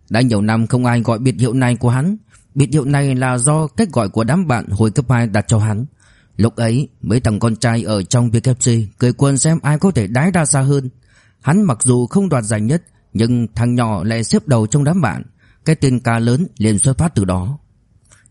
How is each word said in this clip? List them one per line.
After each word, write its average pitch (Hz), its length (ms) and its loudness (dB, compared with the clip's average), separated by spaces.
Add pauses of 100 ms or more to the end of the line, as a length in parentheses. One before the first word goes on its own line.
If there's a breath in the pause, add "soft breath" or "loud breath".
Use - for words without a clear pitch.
đã 110 120 0
nhiều 113 200 2
năm 113 260 0
không 123 180 0
ai 120 160 2
gọi 110 180 -2
biệt 127 200 0
hiệu 117 140 0
này 123 220 0
của 120 140 0
hắn. 156 280 0 (380 soft breath)
Biệt 139 160 0
hiệu 139 140 0
này 139 300 0
là 127 220 0
do 151 300 0
cách 208 240 -2
gọi 110 180 0
của 113 140 -2
đám 160 240 0
bạn 117 220 0
hồi 104 220 2
cấp 131 180 -2
hai 117 180 2
đặt 104 200 -2
cho 113 120 2
hắn. 107 260 -2 (520 soft breath)
Lúc 113 180 0
ấy, 117 340 -2 (120)
mấy 104 180 -2
thằng 107 200 -2
con 113 160 0
trai 117 280 -2
ở 101 200 -2
trong 120 280 0
V 113 60 2
K 123 220 0
C - 80 -4 (300)
cười 123 160 0
quần 139 240 0
xem 160 240 0
ai 147 180 0
có 196 120 2
thể 107 160 0
đái 131 240 0
ra 170 140 2
xa 139 160 0
hơn. 135 280 0 (520 soft breath)
Hắn 190 220 2
mặc 139 200 2
dù 123 240 2
không 196 220 0
đoạt 127 140 0
giải 107 180 -2
nhất, 143 220 0 (300 soft breath)
nhưng 117 420 0
thằng 120 200 0
nhỏ 110 280 -2
lại 113 200 -2
xếp - 240 -2
đầu 113 200 2
trong 147 160 0
đám 170 180 0
bạn. 85 220 -2 (420 soft breath)
Cái 160 100 2
tên 127 240 2
Ca 117 200 0
Lớn 120 280 0 (100)
liền 107 220 0
xuất 135 180 0
phát 165 180 -2
từ 98 100 0
đó. 92 340 -4 (720 soft breath)